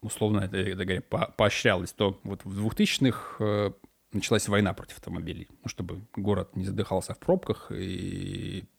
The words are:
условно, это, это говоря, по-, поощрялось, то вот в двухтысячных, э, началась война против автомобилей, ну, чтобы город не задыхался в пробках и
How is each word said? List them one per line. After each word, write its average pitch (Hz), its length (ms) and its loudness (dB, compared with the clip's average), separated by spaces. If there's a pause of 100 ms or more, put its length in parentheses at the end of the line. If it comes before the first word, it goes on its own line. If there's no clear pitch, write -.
условно, 107 380 2
это, 95 180 -2
это 95 260 -2
говоря, 92 180 0
по-, - 360 -2
поощрялось, 101 560 4
то 98 300 2
вот 98 200 -8
в 95 120 -8
двухтысячных, 120 840 2
э, 104 320 2 (400)
началась 104 380 2
война 101 240 4
против - 240 -12
автомобилей, 87 500 -8 (160)
ну, 123 60 -6
чтобы 90 320 -8 (140)
город 98 400 0
не 92 100 -2
задыхался 95 480 -2
в - 60 -14
пробках - 520 0
и 95 960 -6 (140)